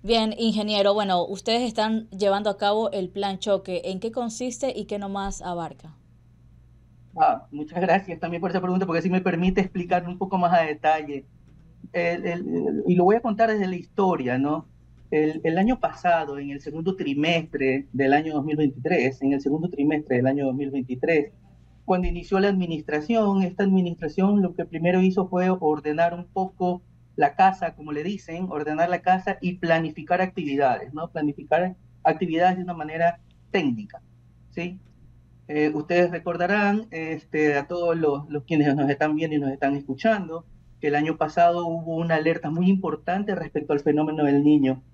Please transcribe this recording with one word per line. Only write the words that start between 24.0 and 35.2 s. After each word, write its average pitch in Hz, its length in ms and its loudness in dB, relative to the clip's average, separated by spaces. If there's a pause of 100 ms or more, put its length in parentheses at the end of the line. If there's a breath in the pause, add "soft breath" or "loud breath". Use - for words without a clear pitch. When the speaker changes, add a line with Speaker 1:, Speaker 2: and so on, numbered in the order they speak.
Speaker 2:
lo 175 120 0
que 165 100 -4
primero 170 380 2
hizo 185 260 2
fue 185 220 0
ordenar 156 640 0
un 180 120 -10
poco 185 560 -4 (340)
la 180 180 2
casa, 190 400 2
como 151 160 -14
le 147 140 -4
dicen, 185 440 -8
ordenar 151 400 -2
la 175 140 -2
casa 185 380 0
y 180 140 -4
planificar 165 680 0
actividades, 139 760 0
¿no? 165 160 -8
Planificar 156 640 -2 (300)
actividades 165 540 2
de 180 40 -6
una 180 120 -6
manera 165 440 -2 (320)
técnica, 123 500 -2 (500)
¿sí? 185 280 -8 (720)